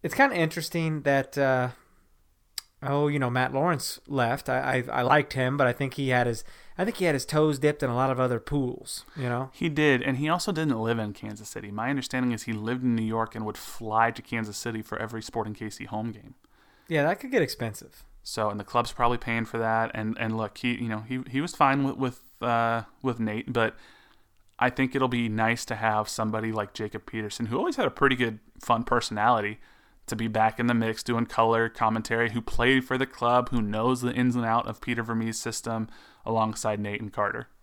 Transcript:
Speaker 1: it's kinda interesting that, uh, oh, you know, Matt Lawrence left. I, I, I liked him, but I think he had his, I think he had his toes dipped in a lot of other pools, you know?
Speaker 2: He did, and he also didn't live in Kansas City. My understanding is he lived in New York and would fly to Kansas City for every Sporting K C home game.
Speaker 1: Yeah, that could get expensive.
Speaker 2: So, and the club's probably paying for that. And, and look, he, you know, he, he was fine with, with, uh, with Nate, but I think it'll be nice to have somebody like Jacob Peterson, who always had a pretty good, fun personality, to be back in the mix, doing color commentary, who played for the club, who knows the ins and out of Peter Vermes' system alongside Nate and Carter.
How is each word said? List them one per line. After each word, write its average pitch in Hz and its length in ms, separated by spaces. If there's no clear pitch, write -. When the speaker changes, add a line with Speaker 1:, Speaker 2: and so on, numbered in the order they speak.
Speaker 1:
it's - 100
kinda 269 220
interesting 160 640
that, 139 380
uh, 131 300
oh, 143 240
you 147 100
know, 127 140
Matt 127 200
Lawrence 139 560
left. 131 400
I, 131 440
I, 123 80
I - 20
liked 135 320
him, 131 240
but 143 80
I 120 80
think 135 220
he 139 140
had 123 180
his, 113 160
I 175 60
think 226 140
he 190 80
had 156 100
his 127 100
toes 156 320
dipped 147 240
in 131 80
a 120 60
lot 131 160
of 123 80
other 123 200
pools, - 680
you 127 140
know? 123 240
Speaker 2:
He 170 160
did, 143 340
and 131 140
he 147 100
also 175 240
didn't 156 260
live 113 220
in 104 140
Kansas 107 340
City. 104 240
My 110 180
understanding 127 440
is 110 100
he 113 100
lived 113 300
in 123 120
New 110 100
York 113 280
and 110 120
would 104 120
fly 113 540
to 110 100
Kansas 110 360
City 113 240
for - 180
every 110 240
Sporting 107 300
K 110 160
C - 160
home 113 260
game. 101 240
Speaker 1:
Yeah, 156 140
that 165 180
could 254 100
get 247 100
expensive. - 640
Speaker 2:
So, 107 260
and 104 100
the 101 60
club's 120 260
probably 120 260
paying 117 280
for 113 120
that. 113 360
And, 107 260
and 110 180
look, 110 200
he, 120 180
you 117 140
know, 107 180
he, 127 220
he 131 120
was 170 140
fine 139 300
with, 135 100
with, 127 260
uh, 117 420
with 120 200
Nate, 110 300
but 113 240
I 123 100
think 131 260
it'll 131 120
be 120 220
nice 113 360
to 117 100
have 107 340
somebody 110 420
like 107 220
Jacob 107 320
Peterson, 110 420
who 117 100
always 339 200
had 233 100
a - 40
pretty 131 260
good, 117 220
fun 117 240
personality, 110 760
to 120 80
be 110 120
back 110 320
in 120 80
the 120 80
mix, 113 260
doing 117 240
color 113 420
commentary, 113 640
who 113 100
played 127 460
for 131 100
the 131 120
club, 120 420
who 123 100
knows 110 420
the 123 120
ins 123 220
and 120 100
out 113 220
of 107 120
Peter 120 220
Vermes' 113 380
system 113 480
alongside 110 560
Nate 104 220
and 104 100
Carter. 104 360